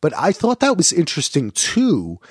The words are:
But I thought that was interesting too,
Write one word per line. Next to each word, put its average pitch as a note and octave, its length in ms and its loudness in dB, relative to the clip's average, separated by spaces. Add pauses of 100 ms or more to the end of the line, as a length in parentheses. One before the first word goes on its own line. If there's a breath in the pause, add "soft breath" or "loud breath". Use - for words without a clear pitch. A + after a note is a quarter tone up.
But D3+ 160 0
I F3+ 140 0
thought A#3 300 0
that C4+ 160 2
was - 160 2
interesting C#3+ 580 -2
too, A2 680 0 (120)